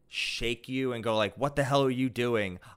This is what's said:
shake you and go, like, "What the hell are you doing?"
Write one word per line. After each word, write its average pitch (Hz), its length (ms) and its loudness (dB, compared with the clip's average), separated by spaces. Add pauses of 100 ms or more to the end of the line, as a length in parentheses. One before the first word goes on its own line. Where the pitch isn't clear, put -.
shake - 600 -4
you 131 240 -2
and 117 100 -6
go, 110 140 0
like, 104 200 2
"What 143 200 -2
the 143 80 2
hell 139 180 2
are 135 80 4
you 127 180 0
doing?" 110 520 0 (160)